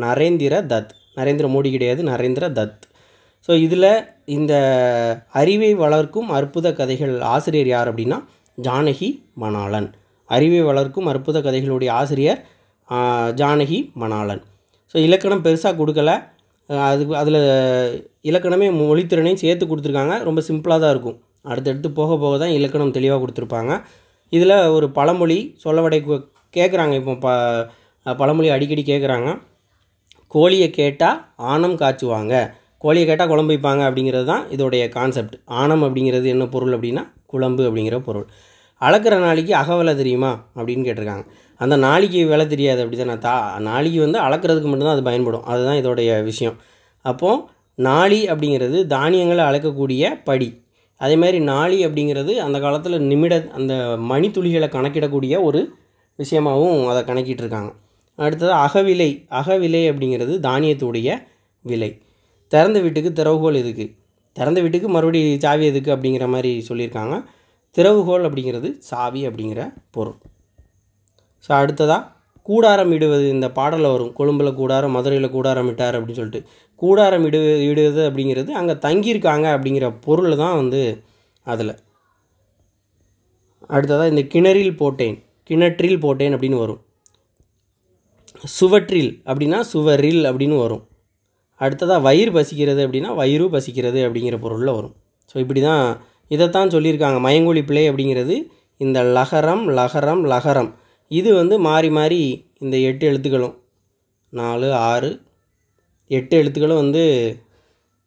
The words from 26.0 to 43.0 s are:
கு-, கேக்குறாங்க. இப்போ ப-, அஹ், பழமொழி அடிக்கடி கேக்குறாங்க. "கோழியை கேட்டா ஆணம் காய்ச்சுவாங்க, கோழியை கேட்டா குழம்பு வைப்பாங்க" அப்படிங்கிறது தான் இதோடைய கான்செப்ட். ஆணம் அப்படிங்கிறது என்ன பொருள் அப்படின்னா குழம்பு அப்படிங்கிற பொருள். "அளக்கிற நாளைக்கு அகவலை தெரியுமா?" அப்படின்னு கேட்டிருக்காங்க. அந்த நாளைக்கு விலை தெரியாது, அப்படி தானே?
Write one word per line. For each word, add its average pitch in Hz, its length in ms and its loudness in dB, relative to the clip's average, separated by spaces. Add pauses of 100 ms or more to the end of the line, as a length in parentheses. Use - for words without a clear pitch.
கு-, 143 220 -4 (300)
கேக்குறாங்க. 175 400 2
இப்போ 131 200 -4
ப-, 120 560 -2 (360)
அஹ், 127 100 -4
பழமொழி 151 320 2
அடிக்கடி 143 340 0
கேக்குறாங்க. 139 460 -2 (1000)
"கோழியை 175 420 4
கேட்டா 147 400 0 (260)
ஆணம் 156 400 -2
காய்ச்சுவாங்க, 127 580 -2 (440)
கோழியை 160 280 2
கேட்டா 160 200 2
குழம்பு 156 260 2
வைப்பாங்க" 139 300 0
அப்படிங்கிறது 131 420 0
தான் 175 260 -2
இதோடைய 127 380 -2
கான்செப்ட். 123 460 -4 (100)
ஆணம் 147 380 0
அப்படிங்கிறது 131 420 0
என்ன 127 220 0
பொருள் 127 260 -2
அப்படின்னா 117 320 -4 (220)
குழம்பு 131 360 -2
அப்படிங்கிற 113 400 -2
பொருள். 104 240 -8 (540)
"அளக்கிற 202 380 4
நாளைக்கு 170 360 2
அகவலை 160 420 2
தெரியுமா?" 131 360 0 (220)
அப்படின்னு 123 300 -6
கேட்டிருக்காங்க. 107 400 -6 (360)
அந்த 135 160 2
நாளைக்கு 165 500 2
விலை 151 200 2
தெரியாது, 139 360 0
அப்படி 117 140 -6
தானே? 120 220 -6